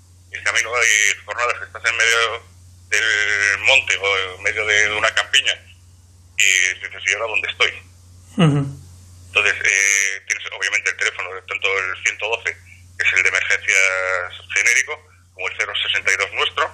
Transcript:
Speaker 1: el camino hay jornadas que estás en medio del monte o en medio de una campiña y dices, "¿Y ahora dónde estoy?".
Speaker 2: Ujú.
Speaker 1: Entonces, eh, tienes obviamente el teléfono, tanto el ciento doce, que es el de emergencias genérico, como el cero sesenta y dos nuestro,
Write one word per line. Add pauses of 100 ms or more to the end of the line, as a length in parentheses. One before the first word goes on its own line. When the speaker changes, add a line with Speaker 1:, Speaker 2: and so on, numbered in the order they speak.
(340)
Speaker 1:
el
camino
hay
jornadas
que
estás
en
medio (720)
del
monte
o (100)
en
medio
de
una
campiña (800)
y
dices,
"¿Y
ahora
dónde
estoy?". (720)
Speaker 2:
Ujú. (640)
Speaker 1:
Entonces,
eh,
tienes
obviamente
el
teléfono, (160)
tanto (100)
el
ciento
doce, (400)
que
es
el
de
emergencias (240)
genérico, (380)
como
el
cero
sesenta
y
dos
nuestro,